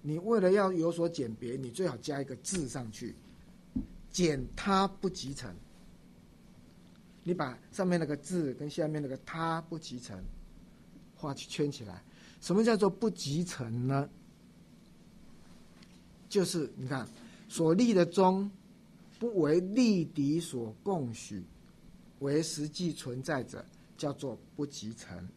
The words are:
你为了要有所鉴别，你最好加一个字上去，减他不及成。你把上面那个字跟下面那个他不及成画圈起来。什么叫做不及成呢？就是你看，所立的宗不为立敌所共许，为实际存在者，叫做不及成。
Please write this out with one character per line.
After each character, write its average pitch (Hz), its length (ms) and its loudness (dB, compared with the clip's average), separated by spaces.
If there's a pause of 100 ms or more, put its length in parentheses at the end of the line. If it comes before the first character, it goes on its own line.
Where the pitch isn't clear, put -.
你 151 180 -4
为 220 200 2
了 185 120 6
要 196 200 6
有 170 180 2
所 170 200 0
鉴 127 260 -4
别， 123 220 -8
你 131 120 -6
最 180 180 -4
好 127 100 -4
加 139 240 -4
一 - 20 -2
个 135 140 -8
字 165 320 -4
上 123 200 -8
去， 104 260 -10 (920)
减 156 320 2 (140)
他 196 320 2
不 190 220 -4
及 135 240 -8
成。 113 200 -10 (1700)
你 175 100 -2
把 139 260 -4 (140)
上 190 120 0
面 175 140 4
那 160 60 0
个 143 100 0
字 151 380 -2
跟 147 160 -6
下 156 180 -2
面 151 140 -2
那 139 60 -4
个 131 180 -6
他 165 380 -2
不 165 140 -10
及 123 220 -10
成 107 180 -12 (960)
画 143 200 -8
圈 - 360 -2
起 123 140 -8
来。 92 180 -14 (380)
什 175 160 0
么 220 80 6
叫 226 140 6
做 190 120 6
不 214 200 0
及 151 340 -2
成 120 420 -4
呢？ 139 240 2 (2250)
就 190 160 4
是 156 320 -2
你 131 100 -6
看， 131 180 -2 (440)
所 160 240 4
立 233 200 6
的 180 120 8
宗 190 440 4 (720)
不 214 220 0
为 151 180 6
立 196 460 4
敌 147 340 0
所 117 340 -6 (100)
共 151 300 -2
许， 101 300 -10 (760)
为 143 220 2
实 151 240 -4
际 151 280 -2
存 127 280 -8
在 135 220 -2
者， - 220 -12 (320)
叫 143 160 -4
做 131 260 -8 (160)
不 147 100 -2
及 113 280 -10
成。 90 440 -12